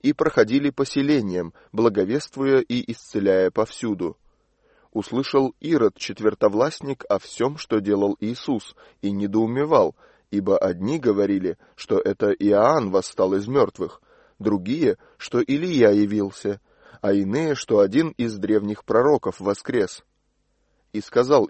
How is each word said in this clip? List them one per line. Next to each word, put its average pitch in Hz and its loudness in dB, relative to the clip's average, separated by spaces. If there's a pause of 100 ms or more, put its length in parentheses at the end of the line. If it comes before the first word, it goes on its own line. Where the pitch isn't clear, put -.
и 143 2
проходили 139 2
по 135 -2
селениям, 110 -2 (160)
благовествуя 117 0
и 120 -4
исцеляя 95 0
повсюду. 101 -4 (720)
Услышал 131 -2
Ирод 139 0
Четвертовластник 110 -2
о 98 0
всем, 135 -6
что 117 -2
делал 101 0
Иисус, 117 -6 (280)
и 101 -2
недоумевал, 110 0 (360)
ибо 98 0
одни 95 -2
говорили, 101 0 (180)
что - -2
это 101 -2
Иоанн 104 2
восстал 95 0
из 101 -2
мертвых, 113 -2 (380)
другие, 107 -2 (220)
что - -4
Илия 139 2
явился, 101 -2 (440)
а 101 0
иные, 113 0
что 110 0
один 120 2
из 113 -4
древних 104 -2
пророков 120 0
воскрес. 101 -4 (920)
И 107 -6
сказал 127 2